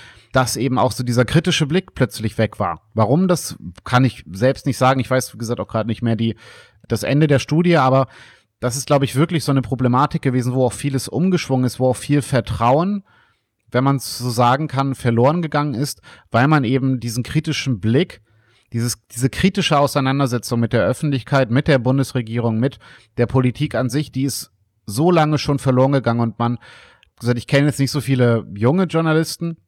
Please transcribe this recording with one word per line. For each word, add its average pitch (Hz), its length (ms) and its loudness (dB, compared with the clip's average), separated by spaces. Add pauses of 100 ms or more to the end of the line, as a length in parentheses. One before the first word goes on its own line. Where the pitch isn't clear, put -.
(320)
dass 127 240 0
eben 127 200 0
auch 117 160 2
so 127 120 -6
dieser 120 200 2
kritische 156 420 0
Blick 170 280 -4
plötzlich 110 420 -4
weg 107 220 -2
war. 87 240 -4 (120)
Warum, 135 340 2
das 175 280 -2 (280)
kann 127 200 2
ich - 260 -2
selbst 120 360 0
nicht 135 100 -2
sagen. 131 220 2
Ich 123 100 -2
weiß, 127 240 -2
wie 110 60 -18
gesagt, 113 220 -6
auch - 80 -6
grad 107 180 -2
nicht 113 160 -4
mehr 113 140 0
die, 113 180 -2 (540)
das 117 160 -2
Ende 147 240 2
der 139 100 4
Studie, 170 380 2
aber 131 320 2 (500)
das 120 180 -4
ist, - 100 -8
glaub 143 180 2
ich, 131 100 -4
wirklich 156 300 0
so 139 80 -2
eine 135 100 0
Problematik 127 580 0
gewesen, 127 320 -2
wo 131 120 0
auch 120 80 0
vieles 135 340 -4
umgeschwungen 151 580 0
ist, 120 140 -4
wo 127 120 2
auch 120 60 -2
viel 143 260 0
Vertrauen, 147 840 0 (680)
wenn 127 140 0
man's 139 340 0
so 123 120 -4
sagen 123 360 2
kann, 135 300 -4
verloren 127 460 2
gegangen 147 320 -2
ist, 139 280 -6 (280)
weil 123 180 4
man 151 160 4
eben 131 340 0
diesen 117 240 -6
kritischen 143 560 -2
Blick, 117 420 0 (540)
dieses, 117 340 -4
diese 120 220 -2
kritische 180 480 0
Auseinandersetzung 131 800 0
mit 117 140 -2
der 107 100 2
Öffentlichkeit, 135 680 0
mit 139 180 0
der 139 100 4
Bundesregierung, 117 800 -2
mit 131 180 -2 (380)
der 120 80 2
Politik 127 500 0
an 123 140 -2
sich, 139 240 -4
die 131 120 -2
ist - 280 -6 (320)
so 139 260 0
lange 156 280 4
schon 143 200 -2
verloren 131 340 2
gegangen 120 280 0
und 117 180 -2
man, 120 160 0
wie - 680 -20
gesagt, 120 180 0
ich - 80 -10
kenne 143 200 4
jetzt 143 120 -2
nicht 139 120 0
so 143 120 -2
viele 120 520 2
junge 135 300 2
Journalisten, 160 720 -2 (120)